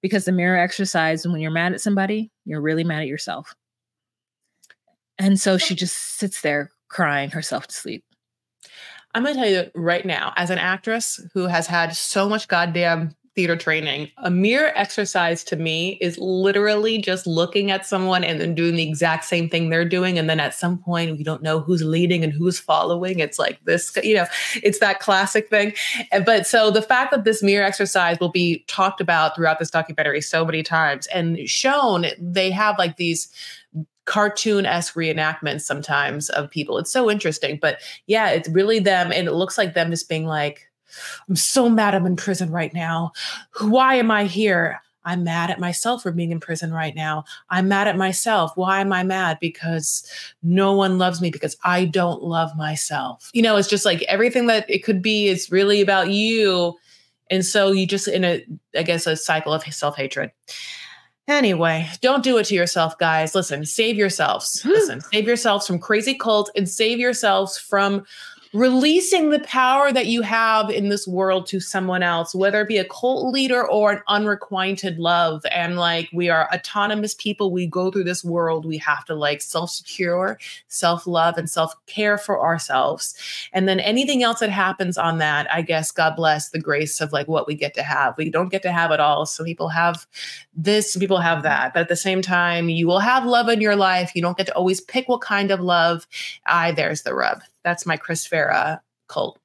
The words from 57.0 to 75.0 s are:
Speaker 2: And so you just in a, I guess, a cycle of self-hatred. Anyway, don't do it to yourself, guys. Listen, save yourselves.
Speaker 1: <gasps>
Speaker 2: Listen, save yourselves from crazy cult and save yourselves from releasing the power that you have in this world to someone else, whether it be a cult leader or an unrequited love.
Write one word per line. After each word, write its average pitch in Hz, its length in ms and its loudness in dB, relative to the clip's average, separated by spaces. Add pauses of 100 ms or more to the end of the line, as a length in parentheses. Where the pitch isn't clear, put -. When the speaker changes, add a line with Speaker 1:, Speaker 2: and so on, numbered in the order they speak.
Speaker 2:
And 185 140 0
so 196 280 4
you 190 140 2
just 196 220 -2
in - 160 0
a, 175 180 0 (320)
I 165 100 0
guess, 170 220 0
a 160 100 0
cycle 156 360 -2
of 156 120 -2
self-hatred. 143 680 -6 (960)
Anyway, 170 580 2 (140)
don't 262 240 4
do 254 140 4
it 208 60 2
to 202 100 -2
yourself, 170 420 0
guys. 160 380 2
Listen, 156 320 -2
save 220 320 0
yourselves. 190 640 0
Speaker 1:
<gasps> - 20 -16
Speaker 2:
Listen, 359 380 2
save 208 240 -2
yourselves 226 400 0
from 180 120 -2
crazy 220 360 0
cult 214 420 2
and 202 100 0
save 226 320 0
yourselves 214 600 0
from 202 480 0 (480)
releasing 302 720 4
the 294 120 4
power 269 520 2
that 247 140 2
you 233 160 0
have 220 480 2
in 202 180 0
this 202 180 -2
world 185 400 0
to 190 140 -4
someone 180 420 -2
else, 170 320 0
whether 196 280 2
it 208 40 -2
be 214 120 2
a 185 80 2
cult 254 440 -2
leader 254 380 2
or 208 240 4
an 202 160 -2
unrequited 196 920 -2
love. 170 540 2